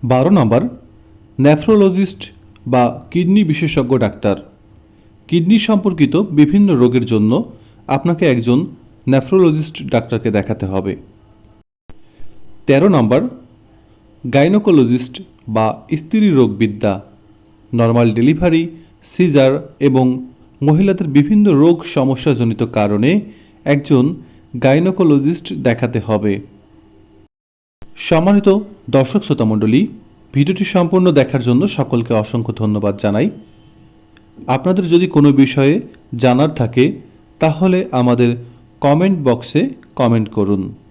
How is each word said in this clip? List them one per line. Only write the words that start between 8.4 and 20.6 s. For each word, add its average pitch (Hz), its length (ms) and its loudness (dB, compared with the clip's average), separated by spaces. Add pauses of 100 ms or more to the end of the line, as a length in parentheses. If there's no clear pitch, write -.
নেফ্রোলজিস্ট 156 680 0 (180)
ডাক্তারকে 113 380 -2
দেখাতে 104 340 -4
হবে। 95 280 -4 (1700)
তেরো 147 240 2
নম্বর, 123 320 2 (1000)
গাইনোকোলজিস্ট 139 920 0 (340)
বা 110 160 0 (320)
স্ত্রী 208 340 -2
রোগবিদ্যা। 107 600 0 (800)
নরমাল 117 420 2
ডেলিভারি, 160 500 0 (400)
সিজার 143 480 2 (280)
এবং 131 260 2 (560)